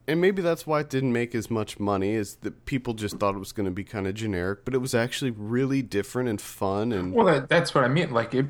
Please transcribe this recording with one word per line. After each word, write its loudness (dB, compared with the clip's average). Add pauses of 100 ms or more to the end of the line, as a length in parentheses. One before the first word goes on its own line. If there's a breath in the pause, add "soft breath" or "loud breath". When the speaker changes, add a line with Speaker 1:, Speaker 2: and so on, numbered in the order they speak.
Speaker 1:
and 2
maybe 4
that's 0
why 2
it -6
didn't 2
make 0
as -4
much -2
money, 0
is -4
that -10
people -2
just -4
thought 0
it -6
was -10
gonna -2
be -6
kinda -4
generic, -2
but -4
it 2
was -2
actually 0
really 0
different -2
and -2
fun. -2
And -2
Speaker 2:
Well, 6
that, 4
that's 2
what 6
I 4
mean. 2
Like, 0
it, 2